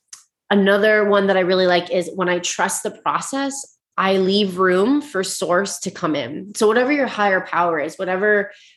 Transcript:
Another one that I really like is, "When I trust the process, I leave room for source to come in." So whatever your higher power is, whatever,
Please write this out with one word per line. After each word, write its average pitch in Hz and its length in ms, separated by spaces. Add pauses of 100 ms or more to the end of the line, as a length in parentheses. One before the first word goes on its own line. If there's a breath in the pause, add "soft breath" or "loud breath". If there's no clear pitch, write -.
(480)
Another 202 600
one 196 200
that 190 80
I 190 40
really 185 260
like 175 240
is, 180 240
"When 185 140
I 180 100
trust 180 440
the 208 80
process, 269 880 (180)
I 190 220
leave 190 400
room 190 420
for 190 240
source 185 560
to 190 100
come 160 240
in." 151 400
So 214 140
whatever 247 240
your 285 140
higher 202 340
power 170 400
is, 151 180
whatever, 196 540 (240 loud breath)